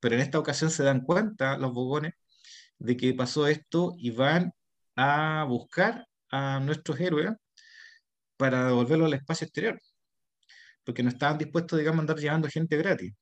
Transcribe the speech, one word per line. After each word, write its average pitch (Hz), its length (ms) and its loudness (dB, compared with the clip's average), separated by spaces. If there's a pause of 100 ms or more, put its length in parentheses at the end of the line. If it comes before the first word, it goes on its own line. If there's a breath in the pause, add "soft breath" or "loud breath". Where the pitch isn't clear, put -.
Pero 117 160 2
en 123 40 2
esta 139 180 0
ocasión 151 320 0
se 151 120 -2
dan 135 180 4
cuenta 160 560 0
los 131 160 -4
bogones 139 400 -4 (680 loud breath)
de 120 200 0
que 127 160 2
pasó 127 320 0
esto 165 500 0
y 120 140 -6
van 147 420 2 (440)
a 151 520 2
buscar 185 580 -2 (240)
a 139 300 -2
nuestros 143 400 -4
héroes 170 300 0 (1040 loud breath)
para 127 300 2
devolverlos 127 400 4
al 147 80 2
espacio 160 320 -6
exterior, 180 340 -4 (1040 loud breath)
porque 123 180 -4
no 123 60 4
estaban 147 300 0
dispuestos, 165 400 -2
digamos, 156 220 0
a - 20 0
andar 156 160 -2
llevando 151 300 0
gente 160 280 -2
gratis. 151 460 -2